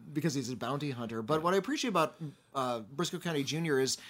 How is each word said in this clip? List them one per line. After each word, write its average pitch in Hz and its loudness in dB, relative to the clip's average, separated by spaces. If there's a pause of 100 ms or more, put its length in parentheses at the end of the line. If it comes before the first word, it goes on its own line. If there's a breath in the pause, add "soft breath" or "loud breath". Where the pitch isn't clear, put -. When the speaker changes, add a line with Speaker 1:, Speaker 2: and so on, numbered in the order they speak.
(120)
Speaker 1:
because 151 2
he's 127 0
a 127 -4
bounty 139 -2
hunter. 113 -4
But 139 2
Speaker 2:
Yeah. 156 4
Speaker 1:
what 175 4
I 196 6
appreciate 254 0
about 165 2 (380)
uh, 127 0
Briscoe 139 -4
County 156 0
Junior 147 2
is 131 2 (120 loud breath)